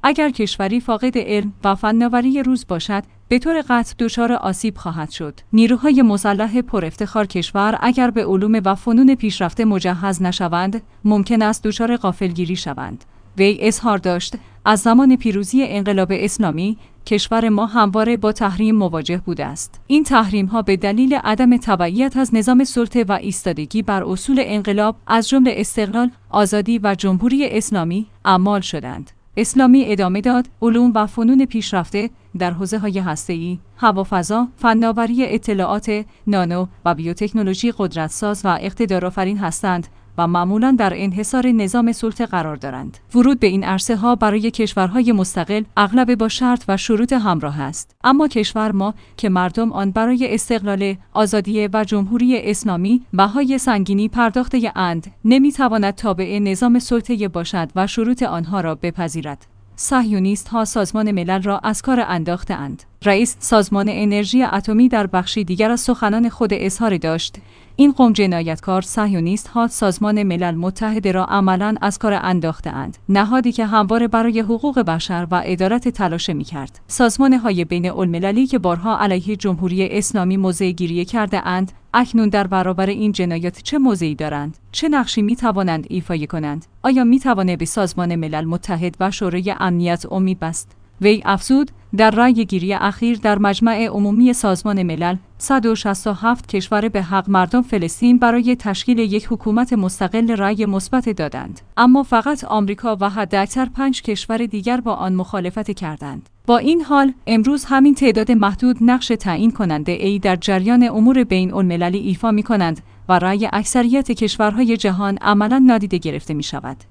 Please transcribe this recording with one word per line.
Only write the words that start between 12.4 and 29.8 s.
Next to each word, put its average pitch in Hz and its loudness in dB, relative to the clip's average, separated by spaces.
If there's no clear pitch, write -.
شوند." - -10
وی 196 4
اظهار 220 0
داشت: 185 -4
"از 208 4
زمان 254 6
پیروزی 226 0
انقلاب 196 -2
اسلامی، 190 -2
کشور 226 0
ما 214 2
همواره 220 2
با 214 0
تحریم 214 0
مواجه 170 -2
بوده 165 -6
است. - -12
این 294 4
تحریم‌ها 214 2
به 190 0
دلیل 220 2
عدم 240 2
تبعیت 214 0
از 254 0
نظام 254 4
سلطه 240 0
و 190 -2
ایستادگی 185 -4
بر 196 -2
اصول 254 0
انقلاب، 208 -2
از 226 2
جمله 262 4
استقلال، 226 -2
آزادی 208 0
و 202 0
جمهوری 226 0
اسلامی، 202 -2
اعمال 190 2
شدند." 139 -10
اسلامی 254 6